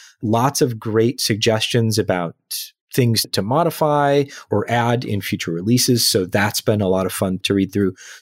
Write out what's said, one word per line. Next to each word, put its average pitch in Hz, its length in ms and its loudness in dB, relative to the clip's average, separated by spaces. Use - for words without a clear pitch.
Lots 120 400 0
of 120 160 0
great 113 420 0
suggestions 110 800 0
about - 720 -4
things 117 380 2
to 104 100 -2
modify 143 840 2
or 104 200 0
add 120 340 0
in 107 160 -4
future - 320 -4
releases. 117 560 2
So 98 160 2
that's 101 380 -2
been 107 180 0
a 98 80 2
lot 92 160 2
of 92 80 -4
fun 92 280 -2
to - 120 -2
read 98 200 2
through. 95 220 0